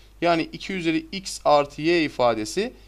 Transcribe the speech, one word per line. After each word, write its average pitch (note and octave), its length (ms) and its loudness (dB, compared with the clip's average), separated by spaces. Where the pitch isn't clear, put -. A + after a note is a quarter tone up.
Yani E3 320 2
iki D#3+ 200 -10
üzeri D#3+ 380 -2
x F#3+ 340 -10
artı D3 360 2
y E3 220 2
ifadesi B2 680 0